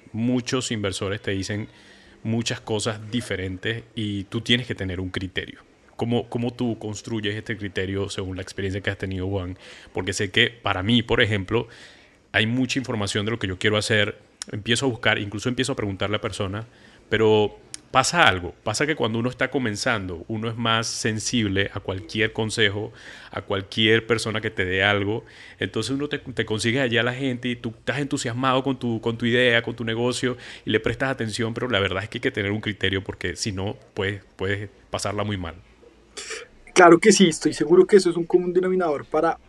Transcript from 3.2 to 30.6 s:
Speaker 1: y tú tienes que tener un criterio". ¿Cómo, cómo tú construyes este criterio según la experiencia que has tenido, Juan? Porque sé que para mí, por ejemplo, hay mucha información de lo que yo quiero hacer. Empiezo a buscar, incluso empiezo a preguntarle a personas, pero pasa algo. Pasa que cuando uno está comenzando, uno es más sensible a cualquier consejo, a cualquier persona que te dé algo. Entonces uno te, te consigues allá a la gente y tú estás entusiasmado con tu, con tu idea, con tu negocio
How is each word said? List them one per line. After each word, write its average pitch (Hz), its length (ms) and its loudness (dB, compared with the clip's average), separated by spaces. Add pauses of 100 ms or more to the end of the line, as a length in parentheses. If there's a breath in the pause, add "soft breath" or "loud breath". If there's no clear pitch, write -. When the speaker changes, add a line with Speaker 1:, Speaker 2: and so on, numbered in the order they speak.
Speaker 1:
y 101 280 -4
tú 113 180 -6
tienes 120 260 2
que 110 80 -4
tener 92 240 -4
un 92 100 -4
criterio". - 500 -6 (360)
¿Cómo, 117 320 0
cómo 120 240 -2
tú 120 260 -2
construyes 107 580 -6
este 107 200 -6
criterio 98 520 -4
según 95 280 -6
la 95 60 -8
experiencia 95 380 -4
que 101 100 -2
has 98 80 -4
tenido, 95 300 -4
Juan? 92 280 -4 (360 loud breath)
Porque 95 200 -4
sé 104 180 -4
que 117 200 4
para 95 320 -2
mí, 117 200 2
por 117 180 2
ejemplo, 107 480 0 (640 loud breath)
hay 107 140 4
mucha 127 340 0
información 107 440 -2
de 110 60 -2
lo 117 80 -2
que - 80 -4
yo 92 120 -4
quiero 107 180 2
hacer. 107 420 2 (320)
Empiezo 117 360 0
a - 20 2
buscar, 110 300 0
incluso 104 300 -4
empiezo 123 240 -2
a - 40 -8
preguntarle 101 400 -2
a - 40 -4
personas, 104 460 -6 (420 soft breath)
pero 107 480 4 (360)
pasa 156 340 4
algo. 87 280 2 (100)
Pasa 127 240 0
que 156 80 0
cuando 120 240 0
uno 123 100 0
está 127 220 -2
comenzando, 104 720 -2
uno 113 220 -4
es 113 80 -6
más 113 320 2
sensible 104 840 0
a - 60 -6
cualquier 107 540 -2
consejo, 107 600 0 (380 loud breath)
a 98 120 -8
cualquier 110 640 2
persona 110 360 0
que 110 100 -4
te 101 140 -2
dé 92 180 0
algo. 101 400 2 (380 loud breath)
Entonces 107 320 -2
uno 143 160 -2
te, 147 100 -4
te 117 260 -4
consigues 113 380 0
allá 117 200 2
a - 20 2
la 123 100 0
gente 127 340 -2
y 120 60 -2
tú 117 160 -8
estás 123 300 -4
entusiasmado 131 640 0
con 131 160 -2
tu, 117 200 -2
con 113 160 -2
tu 120 100 -2
idea, 117 360 4
con 117 140 -4
tu 120 80 -6
negocio 120 520 0 (280 loud breath)